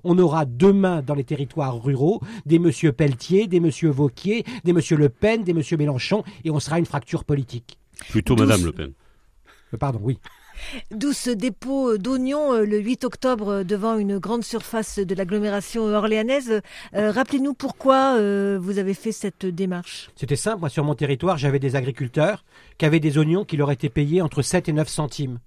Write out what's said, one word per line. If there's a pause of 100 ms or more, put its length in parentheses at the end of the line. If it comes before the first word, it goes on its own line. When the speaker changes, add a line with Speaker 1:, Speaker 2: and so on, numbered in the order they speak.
Speaker 1:
on
aura
demain
dans
les
territoires
ruraux (240)
des
monsieur
Pelletier,
des
monsieur
Wauquiez, (180)
des
monsieur
Le
Pen,
des
monsieur
Mélenchon, (220)
et
on
sera
une
fracture
politique. (300)
Speaker 2:
Plutôt
Speaker 3:
D'où
Speaker 2:
madame
Speaker 3:
ce
Speaker 2:
Le
Pen. (840)
Speaker 1:
Euh,
pardon,
oui. (720)
Speaker 3:
D'où
ce
dépôt
d'oignons,
euh,
le
huit
octobre,
euh,
devant
une
grande
surface
de
l'agglomération
orléanaise. (320)
Euh,
rappelez-nous
pourquoi,
euh,
vous
avez
fait
cette
démarche.
Speaker 1:
C'était
simple.
Moi,
sur
mon
territoire,
j'avais
des
agriculteurs (320)
qui
avaient
des
oignons
qui
leur
étaient
payés
entre
sept
et
neuf
centimes.